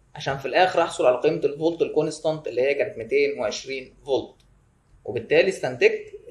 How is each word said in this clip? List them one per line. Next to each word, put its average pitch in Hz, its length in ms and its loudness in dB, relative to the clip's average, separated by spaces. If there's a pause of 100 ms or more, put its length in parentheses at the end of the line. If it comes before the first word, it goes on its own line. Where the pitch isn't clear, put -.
(140)
عشان 139 240 -4
في - 80 -8
الآخر 165 360 4
أحصل 165 240 0
على 127 140 4
قيمة - 240 0
الفولت 156 380 0
الكونستانت 156 680 -2
اللي 120 140 0
هي 139 120 2
كانت 120 240 -4
ميتين 135 400 0
وعشرين 131 560 -6 (120)
فولت، 127 280 -2 (680)
وبالتالي 120 440 2
استنتجت 185 720 -2 (100)